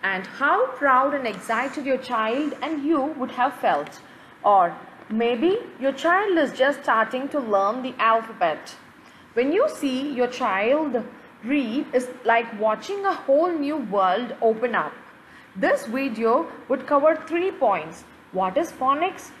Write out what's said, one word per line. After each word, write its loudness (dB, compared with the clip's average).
and -4
how 2
proud 2
and -4
excited -4
your 0
child -2
and -4
you 2
would -4
have 0
felt. -2
Or 4
maybe 2
your 0
child 2
is 2
just 2
starting 0
to -2
learn 0
the -8
alphabet. 0
When 2
you 4
see -4
your 0
child 0
read, -2
is 0
like 0
watching -2
a 2
whole 2
new -4
world 0
open 2
up. -2
This 0
video 0
would -2
cover 4
three 0
points. -2
What 0
is -2
phonics? -2